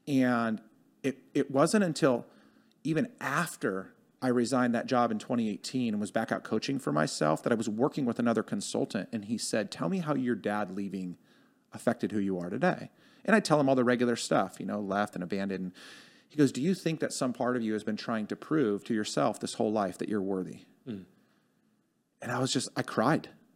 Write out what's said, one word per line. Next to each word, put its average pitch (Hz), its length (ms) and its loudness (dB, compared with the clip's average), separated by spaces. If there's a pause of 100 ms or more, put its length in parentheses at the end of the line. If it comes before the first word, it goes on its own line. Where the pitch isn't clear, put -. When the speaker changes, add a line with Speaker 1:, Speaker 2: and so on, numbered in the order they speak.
Speaker 1:
And 123 520 2 (440)
it, 135 160 -2 (160)
it 135 160 0
wasn't 170 320 4
until 143 420 2 (580)
even 156 260 0 (120)
after 131 720 -2 (280)
I 131 80 0
resigned 123 460 2
that 113 100 -2
job 120 260 2
in 107 80 -2
twenty 117 300 0
eighteen 117 440 -2
and 104 80 -2
was 101 100 -4
back 113 200 0
out 98 120 -2
coaching 135 360 -2
for 147 120 -2
myself, 151 520 2
that 123 80 2
I 117 40 4
was 110 140 -2
working 127 360 0
with 117 140 -2
another 113 240 2
consultant, 107 720 -4
and 104 120 -4
he 110 120 -2
said, 107 340 -2
"Tell 135 180 -4
me 190 100 0
how 151 160 -2
your 123 200 0
dad 101 400 -4
leaving 92 420 -6 (560)
affected 113 380 0
who 107 80 0
you 98 200 0
are 87 100 -6
today." 135 400 0 (360)
And 196 100 6
I 214 40 6
tell 156 200 4
him 135 100 4
all 135 60 6
the 127 80 4
regular 120 320 2
stuff, 107 440 0
you 98 60 -8
know, 101 140 -4
left 101 360 -2
and 90 80 -4
abandoned. 95 420 -4
And 90 80 -8 (540)
he - 100 -16
goes, 143 140 6
"Do 123 100 -4
you 180 120 2
think 165 260 -2
that - 140 -2
some 131 200 -2
part 123 220 0
of 123 60 -2
you 107 120 0
has 104 100 -2
been 104 140 -2
trying 110 300 -4
to 104 80 -4
prove 110 500 0
to 120 80 -2
yourself 110 460 0
this - 160 -6
whole 113 160 0
life 104 280 0
that - 100 -4
you're 104 120 0
worthy?" 95 440 -4 (220)
Speaker 2:
Mm. 98 180 -10 (1160)
Speaker 1:
And 120 100 -6
I 127 80 -2
was 131 120 0
just, 131 240 0
I 135 60 -2
cried. 123 480 2 (260)